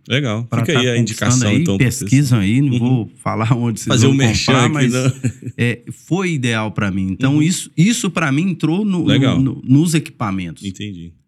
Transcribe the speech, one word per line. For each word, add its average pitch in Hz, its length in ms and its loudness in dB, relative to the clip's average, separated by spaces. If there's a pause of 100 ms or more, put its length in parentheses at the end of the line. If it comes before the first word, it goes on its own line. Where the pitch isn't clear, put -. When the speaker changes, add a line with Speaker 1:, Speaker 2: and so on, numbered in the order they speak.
Speaker 1:
Legal. 117 360 -2
Speaker 2:
pra 117 160 -4
Speaker 1:
Fica 160 140 0
Speaker 2:
tá 127 80 2
Speaker 1:
aí 123 80 0
a 120 80 0
Speaker 2:
conquistando 123 40 4
Speaker 1:
indicação, 113 480 0
Speaker 2:
aí, 101 120 2
Speaker 1:
então, 95 160 0
pra 127 100 4
Speaker 2:
pesquisam 120 520 2
Speaker 1:
pessoa. - 20 0
Speaker 2:
aí, 110 200 2
não 139 120 2
Speaker 1:
Uhum. 123 60 0
Speaker 2:
vou 120 320 0 (120)
falar 107 300 0
<laughs> 120 40 0
onde 117 220 -2
vocês - 80 -10
Speaker 1:
Fazer 131 180 4
Speaker 2:
vão 139 80 4
Speaker 1:
o 139 40 2
merchan 117 340 2
Speaker 2:
comprar, 127 140 4
Speaker 1:
aqui, 117 80 0
Speaker 2:
mas, 127 200 0
Speaker 1:
não. 127 200 0 (440)
Speaker 2:
é, 117 240 -2 (240)
foi 180 280 -2
ideal 117 380 -2
pra 101 200 -2
mim. 95 180 -2
Então, 131 260 0
Speaker 1:
Uhum. 156 60 2
Speaker 2:
isso, 170 340 -2
isso 196 360 2
pra 160 200 -2
mim 175 200 0
entrou 165 340 -2
no, 185 140 -2
no, 147 60 -2
Speaker 1:
Legal. 135 360 2
Speaker 2:
no, 127 240 -2
nos 151 300 4
equipamentos. 95 680 -6
Speaker 1:
Entendi. 90 500 -12 (140)